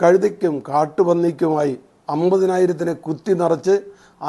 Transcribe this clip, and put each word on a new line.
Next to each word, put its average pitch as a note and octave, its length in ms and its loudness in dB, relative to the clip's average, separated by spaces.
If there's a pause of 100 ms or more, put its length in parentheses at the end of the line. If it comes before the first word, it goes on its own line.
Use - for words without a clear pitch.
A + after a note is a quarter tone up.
കഴുതയ്ക്കും F#3 520 2 (160)
കാട്ടുപന്നിക്കുമായി D#3 1040 0 (400)
അമ്പതിനായിരത്തിനെ F3+ 800 0 (120)
കുത്തി D#3+ 260 -4 (100)
നിറച്ച് E3+ 320 2 (540)